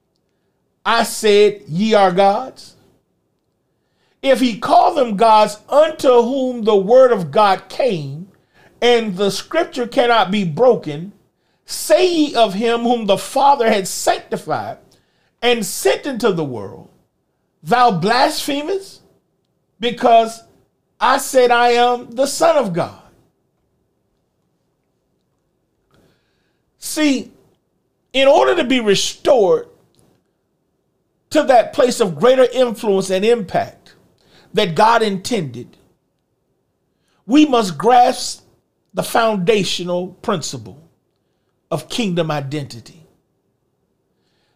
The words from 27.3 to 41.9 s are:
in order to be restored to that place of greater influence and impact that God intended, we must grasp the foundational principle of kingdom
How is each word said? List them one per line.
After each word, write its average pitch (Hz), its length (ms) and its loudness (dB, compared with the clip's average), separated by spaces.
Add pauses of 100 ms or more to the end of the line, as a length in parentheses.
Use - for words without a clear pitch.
in 269 140 2
order 359 280 4
to 339 80 -2
be 254 160 -2
restored 202 880 0 (1600)
to 302 120 2
that 247 300 4
place 247 260 0
of 185 180 -2
greater 254 280 4
influence 226 640 -2
and 190 160 -2
impact 202 720 -4 (580)
that 185 220 -2
God 220 260 2
intended, 185 760 -6 (1500)
we 294 200 4
must 226 320 -2
grasp 247 640 0 (500)
the - 100 -6
foundational 185 1040 -2 (160)
principle 131 580 -8 (880)
of 156 200 -8
kingdom 175 420 -4